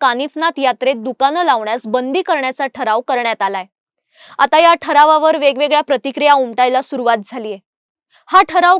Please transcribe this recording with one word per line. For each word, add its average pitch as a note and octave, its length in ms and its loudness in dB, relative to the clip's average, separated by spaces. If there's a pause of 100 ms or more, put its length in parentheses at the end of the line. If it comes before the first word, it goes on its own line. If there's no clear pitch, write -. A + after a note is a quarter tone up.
कानिफनाथ D4 580 -2
यात्रेत C4 360 0
दुकानं C4+ 500 -2
लावण्यास A#3 420 -2
बंदी B3+ 360 -2
करण्याचा C#4 440 -4
ठराव A#3 340 -4
करण्यात A#3 420 -4
आलाय. G3 220 -4 (760)
आता - 200 2
या E4+ 160 6
ठरावावर D#4 600 2
वेगवेगळ्या C#4+ 440 0
प्रतिक्रिया C#4+ 540 0
उमटायला B3+ 480 0
सुरुवात A#3 420 -2
झालीये. G#3+ 340 -12 (680)
हा F#4 140 4
ठराव F4+ 380 2